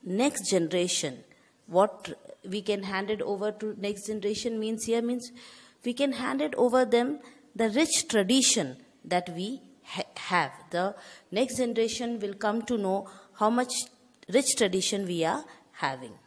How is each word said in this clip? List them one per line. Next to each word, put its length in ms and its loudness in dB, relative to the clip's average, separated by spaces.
next 480 -2
generation. 720 0
What 520 0
we 140 -4
can 200 -2
hand 280 -2
it 120 -2
over 300 -2
to 260 -6
next 300 -6
generation 500 -4
means 260 -4
here 180 2
means 280 -2
we 80 -2
can 200 0
hand 280 -2
it 160 -2
over 280 6
them 360 2
the 160 2
rich 380 2
tradition 720 4
that 260 0
we 300 -6
ha-, 180 -6
have. 360 0
The 240 0
next 280 0
generation 600 0
will 160 -6
come 280 -2
to 160 0
know 300 0
how 160 4
much 220 0
rich 280 4
tradition 500 2
we 180 0
are 200 0
having. 400 -4